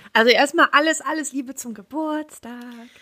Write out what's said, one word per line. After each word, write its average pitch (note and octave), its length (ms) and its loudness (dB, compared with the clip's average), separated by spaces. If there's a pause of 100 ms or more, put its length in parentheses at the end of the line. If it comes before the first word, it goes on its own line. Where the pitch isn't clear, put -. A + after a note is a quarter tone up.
(120)
Also A3+ 180 4
erstmal C#4+ 400 4
alles, D#4 300 2
alles D4+ 320 -6
Liebe C4 240 -8
zum A#3 180 -12
Geburtstag. D4+ 760 -8 (500)